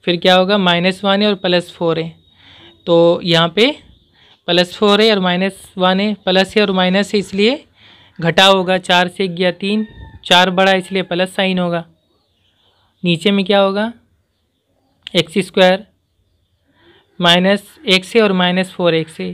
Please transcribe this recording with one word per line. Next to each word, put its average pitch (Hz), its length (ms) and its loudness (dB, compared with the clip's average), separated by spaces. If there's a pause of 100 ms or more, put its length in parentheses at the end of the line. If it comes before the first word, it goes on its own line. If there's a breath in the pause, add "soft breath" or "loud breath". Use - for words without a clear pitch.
फिर 175 120 -2
क्या 185 180 2
होगा, 185 240 2
माइनस 180 460 0
वन 196 180 0
है 214 60 0
और 202 80 0
प्लस 180 360 -2
फ़ोर 165 260 -4
है, 165 100 -8 (760 loud breath)
तो 170 380 4
यहाँ 165 260 0
पे 202 160 0 (840 soft breath)
प्लस 175 280 0
फ़ोर 208 260 2
है 226 80 4
और 202 100 0
माइनस 185 460 -4 (120)
वन 185 220 0
है, 208 160 -2
प्लस 190 400 -2
है 214 60 2
और 202 100 0
माइनस 185 420 0
है 208 60 0
इसलिए 214 440 -2 (540 soft breath)
घटा 170 260 2
होगा, 185 340 2
चार 180 300 0
से 190 200 -6
गया 180 240 -2
तीन, 202 340 -4 (380)
चार 185 280 4
बड़ा 190 220 2
इसलिए 185 300 -4
प्लस 185 300 -6
साइन 190 240 -2
होगा। 170 260 -4 (1200)
नीचे 170 260 0
में 196 140 0
क्या 202 160 2
होगा, 202 320 -2 (1200)
एक्स 175 260 -2
स्क्वायर 190 460 0 (1300 soft breath)
माइनस 180 440 2 (240)
एक्स 185 280 0
है 220 60 4
और 202 120 0
माइनस 180 380 -2
फ़ोर 175 220 0
एक्स 160 260 -6
है 185 120 -10